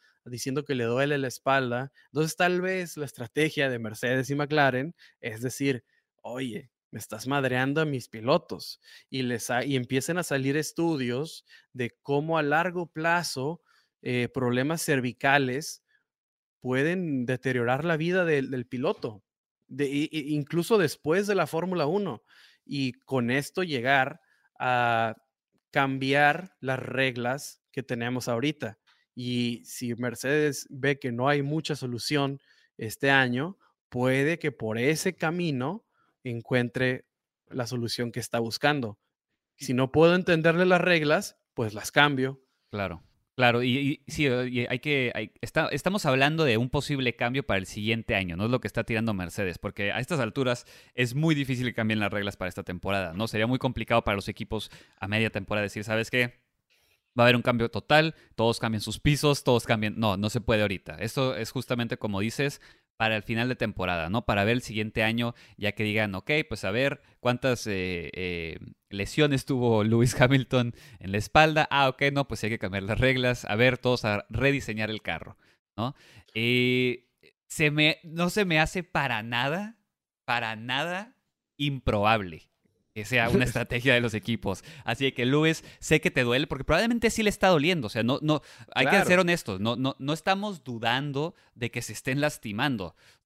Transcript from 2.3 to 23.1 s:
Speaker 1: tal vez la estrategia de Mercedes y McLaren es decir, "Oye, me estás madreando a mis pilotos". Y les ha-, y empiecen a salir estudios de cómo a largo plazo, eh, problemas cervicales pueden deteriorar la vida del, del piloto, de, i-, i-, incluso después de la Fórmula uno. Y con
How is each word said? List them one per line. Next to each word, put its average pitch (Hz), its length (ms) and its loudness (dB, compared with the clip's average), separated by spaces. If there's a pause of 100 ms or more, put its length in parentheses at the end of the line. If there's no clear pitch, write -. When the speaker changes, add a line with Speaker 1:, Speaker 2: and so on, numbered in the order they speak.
Speaker 1:
tal 180 240 2
vez 185 380 -4
la 147 80 -6
estrategia 143 640 -2
de 120 80 -4
Mercedes 123 520 -2
y 143 40 -4
McLaren 143 600 2 (260)
es 113 220 -8
decir, 127 420 -2 (380)
"Oye, 117 480 -10 (200)
me 110 80 -12
estás 107 280 -12
madreando 135 540 0
a 160 60 2
mis 139 220 -6
pilotos". 113 720 -4 (300)
Y 131 120 -4
les 123 280 -4
ha-, 123 140 -2
y 139 120 0
empiecen 131 420 -2
a 175 40 -2
salir 139 360 -2
estudios 151 880 -4 (260)
de 123 180 -6 (120)
cómo 156 360 0
a 156 40 2
largo 170 440 0
plazo, 160 760 -2 (400)
eh, 123 260 -2
problemas 131 560 0
cervicales 135 1000 0 (800)
pueden 139 640 0
deteriorar 127 580 0
la 170 120 2
vida 175 280 0
del, 143 260 2
del 127 160 -4
piloto, 127 580 -6 (420)
de, 135 200 -2
i-, 143 260 0
i-, 151 220 -4
incluso 165 440 2
después 175 480 0
de 202 80 0
la 175 120 2
Fórmula 165 400 -2
uno. 175 360 -2 (420)
Y 135 280 -2
con 120 380 -2